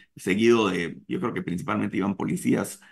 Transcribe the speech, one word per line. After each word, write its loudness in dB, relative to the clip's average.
seguido 4
de, -4
yo -4
creo -2
que -4
principalmente -4
iban 0
policías, -2